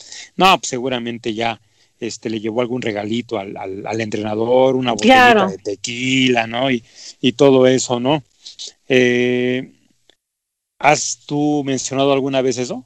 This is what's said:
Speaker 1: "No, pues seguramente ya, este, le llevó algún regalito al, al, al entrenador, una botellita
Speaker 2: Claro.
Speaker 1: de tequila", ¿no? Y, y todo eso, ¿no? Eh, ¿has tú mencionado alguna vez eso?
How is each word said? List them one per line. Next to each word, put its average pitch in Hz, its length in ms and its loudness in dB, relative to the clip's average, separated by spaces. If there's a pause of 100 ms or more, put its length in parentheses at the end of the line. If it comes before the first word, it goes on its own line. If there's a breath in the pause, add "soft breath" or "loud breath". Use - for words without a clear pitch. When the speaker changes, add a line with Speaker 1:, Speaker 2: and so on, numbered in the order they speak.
(360 loud breath)
Speaker 1:
"No, 180 220 4
pues - 120 -10
seguramente 120 640 -6
ya, 113 280 -4 (380)
este, 113 300 -8
le 113 100 -4
llevó 110 220 -4
algún 123 200 -4
regalito 113 560 -4
al, 98 200 -8
al, 98 280 -10
al 113 160 -4
entrenador, 113 760 0
una 127 180 -2
botellita 240 520 6
Speaker 2:
Claro. - 20 0
Speaker 1:
de 190 120 -8
tequila", 123 880 0
¿no? 123 240 -2
Y, 117 120 -2 (380 loud breath)
y 127 120 2
todo 131 340 6
eso, 127 320 0
¿no? 135 240 0 (680 loud breath)
Eh, 123 840 0 (1040)
¿has - 480 0
tú 147 400 0
mencionado 135 480 0
alguna 135 280 0
vez 127 160 0
eso? 127 280 -8